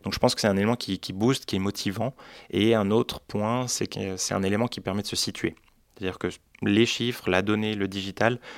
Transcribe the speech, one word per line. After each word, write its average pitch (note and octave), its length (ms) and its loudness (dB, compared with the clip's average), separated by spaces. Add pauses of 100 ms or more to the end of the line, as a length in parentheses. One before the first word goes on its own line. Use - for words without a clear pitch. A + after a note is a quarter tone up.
Donc G2+ 100 -6
je - 60 -4
pense B2 160 4
que - 60 -4
c'est A2+ 60 4
un G2 100 4
élément G#2+ 180 4
qui, F#2+ 240 -4
qui - 140 -8
booste, A#2 320 2
qui - 100 -2
est G2 40 0
motivant. G2+ 540 -4 (380)
Et G#2+ 240 4
un G2+ 160 2
autre A#2 300 0
point, A#2 460 -2
c'est - 200 -4
que F#2+ 300 -6
c'est - 160 -2
un G2 100 2
élément G#2 240 2
qui - 140 -10
permet G2 200 -2
de - 60 -8
se - 80 -6
situer. - 400 -2 (420)
C'est-à-dire F#2 220 -6
que - 80 -2 (340)
les G#2 240 6
chiffres, - 440 -2
la F#2 120 4
donnée, G#2+ 320 0
le G2 140 -2
digital G2 540 0 (160)